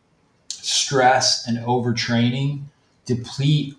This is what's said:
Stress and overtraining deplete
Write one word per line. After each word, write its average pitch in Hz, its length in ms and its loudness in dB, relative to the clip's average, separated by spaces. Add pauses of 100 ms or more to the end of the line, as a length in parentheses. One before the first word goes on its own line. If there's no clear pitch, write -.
(480)
Stress - 1000 2
and 117 120 -2
overtraining 123 1040 0 (420)
deplete 139 720 -2